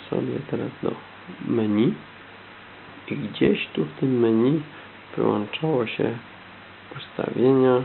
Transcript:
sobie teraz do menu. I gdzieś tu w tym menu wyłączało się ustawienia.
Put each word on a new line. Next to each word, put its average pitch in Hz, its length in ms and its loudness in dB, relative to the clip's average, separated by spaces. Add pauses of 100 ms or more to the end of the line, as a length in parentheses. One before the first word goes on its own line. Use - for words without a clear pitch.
sobie 127 300 -2 (120)
teraz 117 180 -4 (140)
do - 80 0 (560)
menu. 110 460 2 (1120)
I 107 80 -6
gdzieś - 520 0
tu 165 180 -4
w - 140 -14
tym 131 200 0
menu 117 420 4 (560)
wyłączało 113 720 0
się 117 300 -2 (800)
ustawienia. 131 880 2